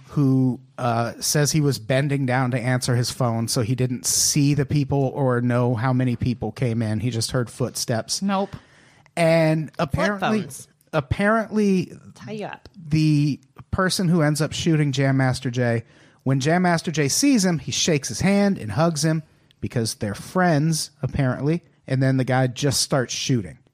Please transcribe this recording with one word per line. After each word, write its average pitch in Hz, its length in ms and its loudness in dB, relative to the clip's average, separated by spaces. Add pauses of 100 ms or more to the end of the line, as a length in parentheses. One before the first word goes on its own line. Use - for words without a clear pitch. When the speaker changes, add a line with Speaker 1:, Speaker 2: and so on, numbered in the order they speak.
Speaker 1:
who, 131 500 2 (180)
uh, 117 420 -2
says 147 320 2
he 156 100 2
was 139 180 0
bending 139 480 0
down 123 240 0
to 127 80 -2
answer 127 360 0
his 120 140 0
phone, 113 380 -2
so 123 160 0
he 113 100 -2
didn't 123 320 -2
see - 480 2
the 139 140 0
people 139 480 0
or 127 260 2
know 123 320 2
how 127 200 0
many 127 220 0
people 117 360 -4
came 117 320 -2
in. 107 160 -2
He 127 100 -2
just 113 220 -4
heard 123 180 -2
footsteps. - 720 -4
Speaker 2:
Nope. 196 340 -2 (600)
Speaker 1:
And 160 600 2
Speaker 3:
Flip 165 140 -2
Speaker 1:
apparently, 196 520 0
Speaker 3:
phones. - 260 -12 (460)
Speaker 1:
apparently 202 800 2 (240)
Speaker 3:
Tie - 160 -14
you 208 160 -10
up. - 200 -16 (200)
Speaker 1:
the 151 520 2 (320)
person 185 360 0
who 170 140 4
ends 151 200 2
up 151 120 -2
shooting 151 380 2
Jam 135 260 2
Master 131 340 0
Jay, 117 320 0 (400)
when 135 160 2
Jam 160 240 2
Master 170 280 0
Jay 151 160 0
sees 247 380 2
him, 175 140 2
he - 120 -8
shakes 147 380 0
his 107 120 -6
hand 202 360 2
and 107 140 -8
hugs 156 340 0
him 160 180 0 (380)
because 117 340 -4
they're 101 200 -6
friends, 160 760 0 (100)
apparently. 135 640 -2 (240)
And 131 140 0
then 131 160 2
the 131 60 2
guy 127 240 2
just 123 340 0
starts 131 320 -2
shooting. 101 460 -2 (140)